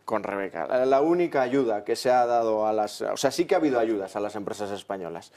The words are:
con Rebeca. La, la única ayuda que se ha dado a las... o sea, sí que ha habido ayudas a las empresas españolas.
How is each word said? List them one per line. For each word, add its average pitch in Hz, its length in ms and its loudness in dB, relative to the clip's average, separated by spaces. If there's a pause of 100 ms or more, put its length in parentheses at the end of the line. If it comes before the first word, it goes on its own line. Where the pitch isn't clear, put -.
con 107 200 -2
Rebeca. 92 440 -4
La, 127 180 2
la 135 160 4
única 165 400 2
ayuda 123 420 0
que 117 120 -2
se - 140 0
ha 123 160 4
dado 113 400 2
a 110 80 2
las... 107 280 -2
o 104 160 -4
sea, 135 140 2
sí 175 140 0
que 190 100 2
ha 180 40 4
habido 139 200 2
ayudas 107 360 -2
a 104 40 -4
las 101 160 -4
empresas 101 360 -6
españolas. 90 640 -10